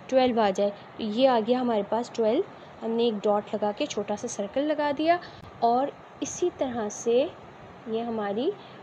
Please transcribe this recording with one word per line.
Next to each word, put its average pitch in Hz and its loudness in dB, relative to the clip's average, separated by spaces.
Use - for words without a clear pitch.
ट्वेल्व 254 4
आ 208 4
जाए। 202 2
तो - -6
ये 226 2
आ 247 6
गया 240 2
हमारे 233 2
पास 220 -2
ट्वेल्व, 233 2
हमने 226 2
एक 214 0
डॉट 208 0
लगा 208 0
के 208 -2
छोटा 208 -4
सा 240 -6
circle 214 -4
लगा 294 0
दिया। 320 2
और 247 4
इसी - -2
तरह 240 -4
से 240 2
ये 220 -2
हमारी 226 -2